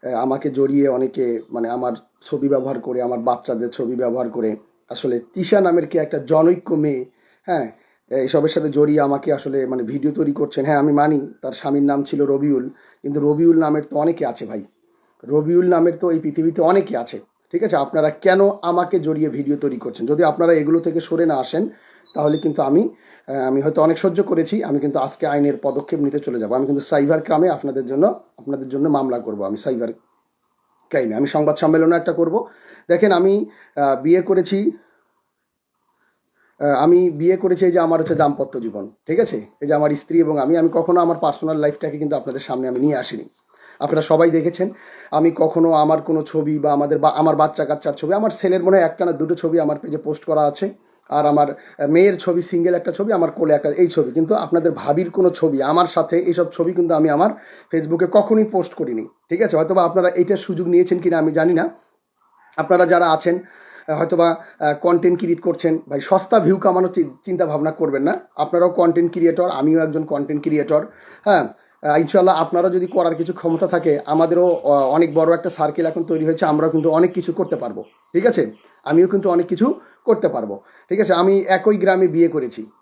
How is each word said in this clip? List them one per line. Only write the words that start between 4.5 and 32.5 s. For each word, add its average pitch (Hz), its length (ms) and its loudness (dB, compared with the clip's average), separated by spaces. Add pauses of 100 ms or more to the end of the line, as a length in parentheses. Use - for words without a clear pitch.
আসলে 120 300 -2 (140)
তিশা 190 280 2
নামের 170 260 2
কি 170 100 -2
একটা 151 220 -2
জনৈক্য 160 540 2
মেয়ে, 147 320 -2 (400)
হ্যাঁ, 143 260 -4 (380)
এইসবের 135 400 0
সাথে 156 200 -2
জড়িয়ে 147 320 2
আমাকে 139 320 -2
আসলে 135 320 -4
মানে 127 180 -6
ভিডিও 139 280 -4
তৈরি 143 200 -2
করছেন। 143 340 -4
হ্যাঁ, 147 120 2
আমি 147 140 2
মানি 143 500 0
তার 131 100 -8
স্বামীর 143 320 -2
নাম 143 200 0
ছিল 143 220 -2
রবিউল, 139 440 0 (320)
কিন্তু 143 180 -4
রবিউল 156 400 4
নামের 151 300 0
তো 147 80 -4
অনেকে 160 280 0
আছে 117 200 -8
ভাই, 104 180 -10 (600)
রবিউল 151 440 2
নামের 170 340 2
তো 175 100 0
এই 160 80 0
পৃথিবীতে 160 420 -2
অনেকে 190 360 2
আছে, 120 220 -10 (320)
ঠিক 175 120 -2
আছে? 175 120 0
আপনারা 151 340 0
কেন 196 400 4 (120)
আমাকে 180 380 0
জড়িয়ে 151 300 -2
ভিডিও 143 280 -4
তৈরি 143 200 -4
করছেন? 113 280 -10
যদি 151 180 0
আপনারা 165 300 2
এগুলো 160 260 2
থেকে 165 200 -2
সরে 165 260 -2
না 160 100 0
আসেন, 156 340 -4 (440)
তাহলে 151 240 0
কিন্তু 151 240 -4
আমি, 143 280 2 (380)
আহ, 135 80 -8
আমি 135 260 -2
হয়তো 156 200 0
অনেক 160 160 2
সহ্য 185 260 0
করেছি, 165 400 -2
আমি 143 160 -2
কিন্তু 143 200 -2
আজকে 135 280 -4
আইনের 143 340 0
পদক্ষেপ 143 380 -4
নিতে 143 200 -2
চলে 123 200 -6
যাব। 107 140 -4
আমি 135 120 0
কিন্তু 139 160 -2
সাইবার 151 400 0
ক্রাইমে 165 280 0
আপনাদের 135 360 -4
জন্য, 139 340 0 (180)
আপনাদের 135 320 -8
জন্য 139 200 0
মামলা 131 300 0
করব 104 240 -8
আমি 101 140 -6
সাইবার 117 320 -4 (1000)
ক্রাইমে। 120 260 -2
আমি 143 120 0
সংবাদ 151 280 0
সম্মেলনও 160 400 4
একটা 170 180 -2
করব। 165 360 -2 (400)